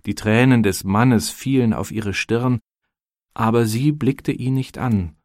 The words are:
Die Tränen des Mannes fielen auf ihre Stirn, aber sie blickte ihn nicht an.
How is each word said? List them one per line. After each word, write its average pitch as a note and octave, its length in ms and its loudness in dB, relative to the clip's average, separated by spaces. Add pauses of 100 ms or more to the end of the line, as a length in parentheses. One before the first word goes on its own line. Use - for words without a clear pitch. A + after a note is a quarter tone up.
Die G2+ 100 -4
Tränen A#2 480 4
des F#2+ 180 0
Mannes G#2+ 480 2
fielen B2+ 420 0
auf - 200 -6
ihre G#2 220 -6
Stirn, A#2+ 440 -2 (760)
aber A2+ 340 0
sie B2 260 0
blickte C#3 400 -2
ihn B2+ 220 -4
nicht C3 240 -6
an. G2+ 360 -2 (100)